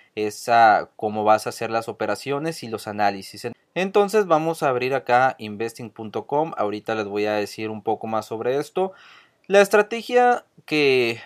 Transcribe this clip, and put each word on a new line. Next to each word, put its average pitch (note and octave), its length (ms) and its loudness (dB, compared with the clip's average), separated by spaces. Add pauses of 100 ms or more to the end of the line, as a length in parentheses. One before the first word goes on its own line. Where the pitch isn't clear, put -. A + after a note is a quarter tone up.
(140)
esa G#2+ 840 4
cómo G#2+ 260 -4
vas G#2+ 240 4
a B2 40 -6
hacer A2+ 200 -6
las A2+ 180 -4
operaciones C3+ 760 -6
y A#2+ 40 -10
los A2 200 -10
análisis. G2+ 600 -4 (260)
Entonces G3 520 2
vamos D#3+ 360 0
a D3+ 60 2
abrir B2+ 260 0
acá B2+ 440 2
investing A2 520 -10
punto A2 360 -10
com. D#3 300 -2
Ahorita G#2 400 -4
les G#2+ 100 -4
voy G#2 200 -2
a G#2+ 80 0
decir G#2+ 360 -6
un G#2+ 120 -10
poco A2 260 -4
más A2 180 -4
sobre A#2+ 320 -4
esto. F#3 340 -4 (560)
La G3 120 6
estrategia A#3 840 2 (220)
que C3 600 2